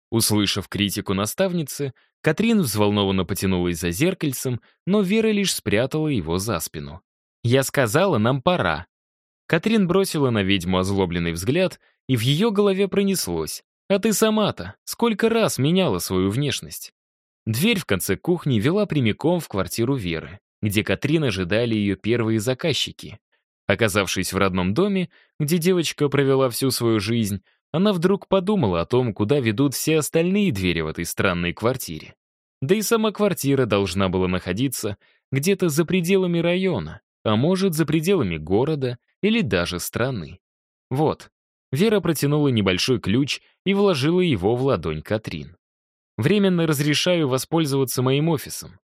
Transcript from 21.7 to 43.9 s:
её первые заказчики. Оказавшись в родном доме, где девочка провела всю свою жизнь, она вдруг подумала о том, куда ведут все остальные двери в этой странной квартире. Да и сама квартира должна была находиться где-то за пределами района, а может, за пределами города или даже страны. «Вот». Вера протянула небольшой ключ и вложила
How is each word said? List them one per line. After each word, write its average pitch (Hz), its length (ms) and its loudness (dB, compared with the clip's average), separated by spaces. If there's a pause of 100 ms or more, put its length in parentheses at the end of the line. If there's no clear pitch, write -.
её 101 200 0
первые 110 440 0
заказчики. 123 800 -4 (480)
Оказавшись 98 640 0
в 92 40 0
родном 92 360 0
доме, 190 360 0 (300)
где 156 200 0
девочка 160 500 0
провела 135 400 2
всю 127 220 0
свою 117 280 2
жизнь, 101 440 -2 (280)
она 196 220 2
вдруг 185 340 0
подумала 175 540 2
о 82 60 -2
том, 123 260 0
куда 110 260 0
ведут 120 360 0
все 156 240 0
остальные 180 520 0
двери 90 300 0
в 78 60 -2
этой 82 180 -6
странной 87 480 -2
квартире. 107 600 -6 (460)
Да 143 120 2
и 220 80 0
сама 220 300 0
квартира 139 540 0
должна 98 440 0
была 92 180 2
находиться 98 720 -4 (340)
где-то 175 380 0
за 151 160 0
пределами 175 540 2
района, 170 600 -2 (240)
а 107 100 2
может, 180 380 2
за 156 120 0
пределами 151 520 0
города 123 600 -2 (240)
или 220 200 2
даже 87 380 0
страны. 104 600 -6 (500)
«Вот». 131 400 -2 (420)
Вера 202 280 2
протянула 147 500 0
небольшой 107 500 2
ключ 131 420 0 (240)
и 196 80 2
вложила 180 480 2